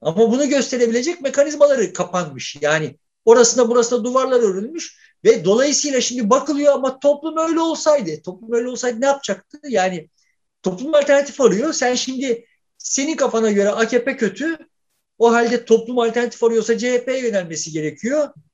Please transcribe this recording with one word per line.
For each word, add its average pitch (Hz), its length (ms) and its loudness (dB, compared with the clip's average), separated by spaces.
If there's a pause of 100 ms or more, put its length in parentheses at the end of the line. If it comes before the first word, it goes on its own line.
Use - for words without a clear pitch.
Ama 208 300 2
bunu 269 180 0
gösterebilecek 254 720 0
mekanizmaları 285 720 2
kapanmış. 160 680 -6
Yani 151 360 -2 (280)
orasına 233 440 6
burasına 240 340 0
duvarlar 254 360 0
örülmüş 220 580 -4 (260)
ve 202 220 4
dolayısıyla 262 560 0
şimdi 240 280 -2
bakılıyor 285 440 2
ama 262 260 -4
toplum 294 380 0
öyle 320 220 0
olsaydı, 285 640 -2
toplum 226 320 -14
öyle 240 160 -2
olsaydı 240 320 -6
ne 269 40 0
yapacaktı? 277 600 -4
Yani 185 420 -2 (540)
toplum 247 300 -6
alternatif 285 480 2
arıyor. 240 320 2
Sen 247 220 -2
şimdi 254 500 -4 (320)
senin 285 380 -4
kafana 226 360 0
göre 202 180 2
A 220 180 0
K 240 160 0
P 262 140 -4
kötü, 277 400 -4 (600)
o 233 140 4
halde 233 340 2
toplum 233 340 2
alternatif 233 440 -2
arıyorsa 226 340 2
C 247 160 -2
H 247 120 -2
P'ye 262 140 -2
yönelmesi 180 520 -4
gerekiyor. 214 580 -4 (240)